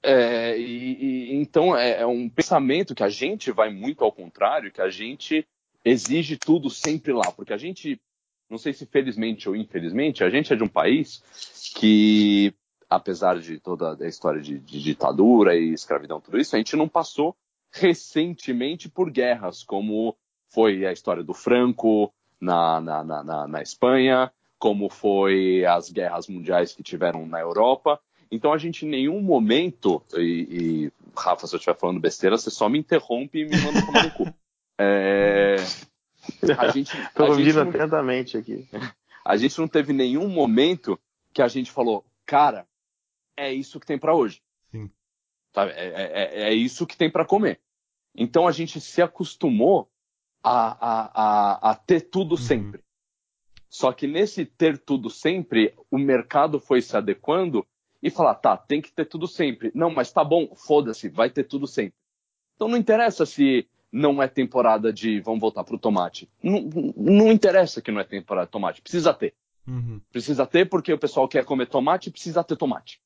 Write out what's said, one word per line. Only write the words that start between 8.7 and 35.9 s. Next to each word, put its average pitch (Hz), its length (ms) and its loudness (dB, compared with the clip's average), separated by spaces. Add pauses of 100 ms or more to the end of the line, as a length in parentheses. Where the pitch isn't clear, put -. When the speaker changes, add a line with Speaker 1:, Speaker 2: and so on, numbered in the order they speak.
Speaker 1:
se - 120 -14
felizmente 113 640 -2
ou 95 60 -4
infelizmente, 107 680 -4
a 92 60 4
gente 143 240 0
é - 20 4
de 110 80 0
um 107 40 0
país 110 560 0 (520)
que, 104 760 4 (360)
apesar 90 500 0
de 80 200 -12
toda 82 400 -6
a 82 80 -6
história 78 340 -4
de, 73 180 -10
de 71 220 -14
ditadura 87 760 4
e 82 160 0
escravidão, 73 480 -6
tudo 101 160 -6
isso, - 180 -2
a 107 40 2
gente 113 160 -6
não 156 120 0
passou 160 480 -4 (360)
recentemente 160 1160 -2
por 180 200 -2
guerras, 117 540 -2
como 107 520 -4 (340)
foi 101 360 2
a 92 60 -2
história 87 320 -4
do 76 100 -10
Franco 117 800 2 (260)
na, 85 400 0
na, 78 240 -6
na, 76 200 -8
na, 76 240 -8
na 76 140 -10
Espanha, 127 680 2 (280)
como 101 300 0
foi 95 760 2
as 87 260 0
guerras 87 360 -6
mundiais 87 460 -2
que - 100 -20
tiveram 82 420 -6
na 82 160 -10
Europa. 120 580 0 (320)
Então 123 200 0
a 160 60 2
gente 160 280 -8
em 151 40 -6
nenhum 151 320 -2
momento, 127 840 2 (120)
e, 85 760 -2
e, - 20 -12 (240)
Rafa, 87 320 -2
se - 80 -8
eu - 20 -4
estiver - 200 -2
falando 90 220 -4
besteira, 92 380 0
você - 140 -4
só 107 160 -2
me 131 120 0
interrompe 143 600 -4
e 151 60 -4
me 156 120 0
manda - 240 0
tomar 262 200 2
no 160 100 -2
cu. 180 200 -6
<laughs> - 60 -20 (420)
É, 101 760 2 (1000)